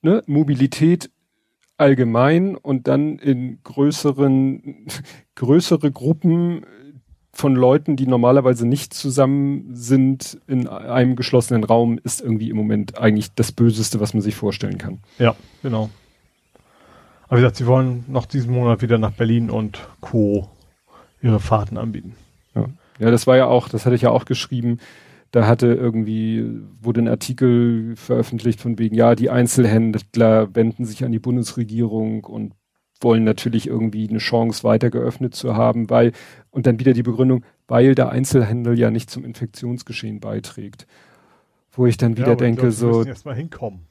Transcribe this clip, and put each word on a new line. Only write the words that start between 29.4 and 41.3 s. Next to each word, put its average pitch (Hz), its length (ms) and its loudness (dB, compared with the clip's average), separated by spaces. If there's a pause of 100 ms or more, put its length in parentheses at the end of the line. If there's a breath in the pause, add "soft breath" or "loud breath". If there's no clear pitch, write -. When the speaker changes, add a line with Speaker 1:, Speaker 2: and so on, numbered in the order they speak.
Speaker 1:
wenden 113 300 -2
sich 107 200 -8
an 123 60 -4
die 113 80 -4
Bundesregierung 110 1040 -4
und 107 300 -12 (480)
wollen 113 240 4
natürlich 110 420 -2
irgendwie 110 420 -4
eine 110 100 -4
Chance, 113 440 -2
weiter 110 280 2
geöffnet 123 440 -6
zu 120 220 -6
haben, 117 340 0
weil, 120 220 4 (380 loud breath)
und 127 160 -4
dann 120 120 2
wieder 131 140 4
die 120 100 2
Begründung, 123 420 0 (220 soft breath)
weil 127 300 4
der 127 140 0
Einzelhandel 120 680 0
ja 113 140 2
nicht 113 180 -6
zum 131 140 -14
Infektionsgeschehen 117 960 -10
beiträgt. 107 640 -12 (840 soft breath)